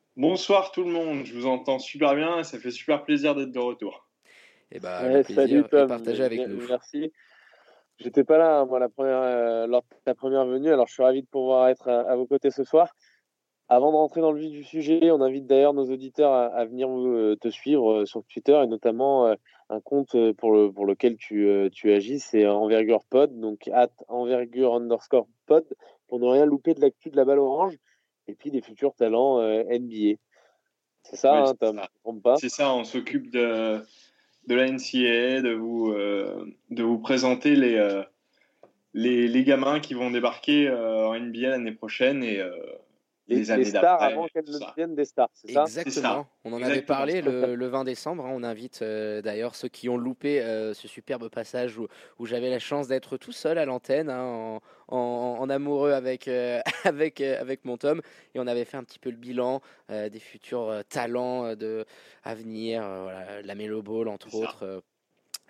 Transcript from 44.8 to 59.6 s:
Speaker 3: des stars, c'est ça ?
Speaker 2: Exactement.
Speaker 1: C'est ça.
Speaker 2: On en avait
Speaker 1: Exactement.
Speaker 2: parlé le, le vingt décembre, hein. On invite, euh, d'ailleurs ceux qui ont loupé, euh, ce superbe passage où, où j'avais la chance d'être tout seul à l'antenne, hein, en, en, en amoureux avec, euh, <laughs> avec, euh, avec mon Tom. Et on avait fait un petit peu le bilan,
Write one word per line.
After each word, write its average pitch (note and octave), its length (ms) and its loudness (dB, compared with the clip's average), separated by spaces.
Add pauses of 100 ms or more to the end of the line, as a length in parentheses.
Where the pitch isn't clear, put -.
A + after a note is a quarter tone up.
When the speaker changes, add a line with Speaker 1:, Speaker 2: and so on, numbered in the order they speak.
Speaker 3:
des D3 100 -2
stars, B2 280 0
c'est A2 200 -20
ça ? C#3+ 80 4
Speaker 2:
Exactement. D3+ 320 -4
Speaker 1:
C'est C#3+ 80 -4
ça. C3 240 -2 (180)
Speaker 2:
On A2+ 80 -12
en A#2 60 -8
avait C3 220 -2
Speaker 1:
Exactement. C3+ 180 -2
Speaker 2:
parlé D#3+ 240 -2
le, B2+ 340 -2
le B2+ 120 -6
vingt C3 180 -4
décembre, C#3 400 -10
hein. C3 80 -10
On B2 100 -8
invite, A#2 380 -12
euh, G#2+ 400 -6
d'ailleurs A2 340 -8
ceux B2+ 140 -12
qui - 180 -12
ont B2 80 -2
loupé, C3 460 -2
euh, A2 320 -6
ce - 140 -18
superbe A#2 420 -10
passage A#2+ 480 -8
où, A2 100 -10 (320)
où A#2 60 -10
j'avais A#2+ 240 -6
la B2+ 100 -4
chance C#3+ 300 -6
d'être C3 280 -4
tout - 140 -16
seul D#3+ 260 -4
à D#3+ 60 0
l'antenne, C#3 460 -4
hein, B2+ 160 -6
en, A2+ 340 -10 (300)
en, A#2+ 500 -4
en C3 100 -4
amoureux C#3+ 440 0
avec, B2+ 340 -6
euh, B2 380 -4
<laughs> - 180 -8
avec, D3+ 380 -2
euh, C3+ 180 -2
avec C3 240 -10
mon B2 140 -8
Tom. D3+ 240 -2 (340)
Et C3 40 -8
on B2 80 -6
avait A#2+ 180 -4
fait - 100 -18
un C3 80 -12
petit - 160 -20
peu B2+ 120 -10
le A#2 60 -12
bilan, B2 440 -6 (300)